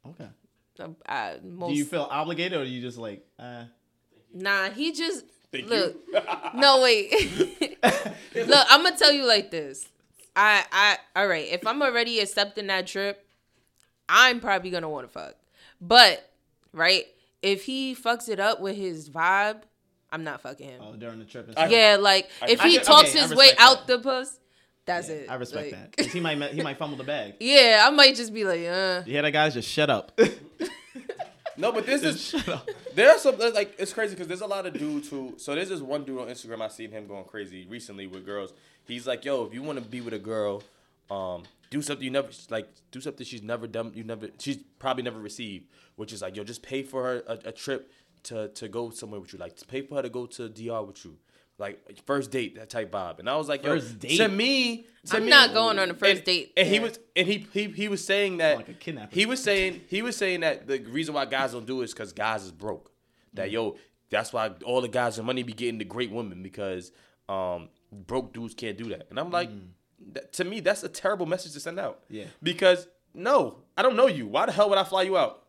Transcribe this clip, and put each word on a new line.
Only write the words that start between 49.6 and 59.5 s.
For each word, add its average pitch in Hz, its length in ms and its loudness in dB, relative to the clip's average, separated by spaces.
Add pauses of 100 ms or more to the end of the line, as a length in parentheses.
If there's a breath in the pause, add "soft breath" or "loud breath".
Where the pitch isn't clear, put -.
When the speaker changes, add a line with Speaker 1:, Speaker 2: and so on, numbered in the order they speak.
Speaker 3:
pay 135 160 -8
for 139 140 -16
her 135 40 -4
to 123 80 -6
go 123 160 -10
to 117 240 -14
D 113 200 -14
R 113 140 -6
with 98 220 -18
you, 78 120 -20 (420)
like, 101 200 -12 (280)
first 135 240 -4
date, 120 240 -6
that 110 160 -18
type 110 200 -6
vibe." 90 280 -8
And 90 100 -6
I 139 60 -2
was 156 120 -4
like, 143 160 -6
"Yo, 151 120 -2
Speaker 1:
First 117 240 -8
date? 143 180 -2
Speaker 3:
to 214 100 4
me, 233 600 -2 (200 soft breath)
to 196 100 -2
Speaker 2:
I'm 214 80 0
Speaker 3:
me," 202 40 -2
Speaker 2:
not 269 240 8
going 220 260 2
on 180 120 0
a - 20 -6
first 196 240 2
Speaker 3:
and, 196 60 -12
Speaker 2:
date 180 340 -4
Speaker 3:
and 185 100 6
he 190 120 2
Speaker 2:
there. - 20 -2
Speaker 3:
was, 226 180 -6 (160)
and 175 120 0
he, 202 260 -4
he, 208 140 -2
he 190 220 -6
was 196 140 -6
saying 196 340 0
that 156 200 2
Speaker 1:
Like 113 120 -14
a - 40 -16
kidnapper. 120 400 -14
Speaker 3:
he 202 120 2
was 254 180 -4
saying, 190 440 -2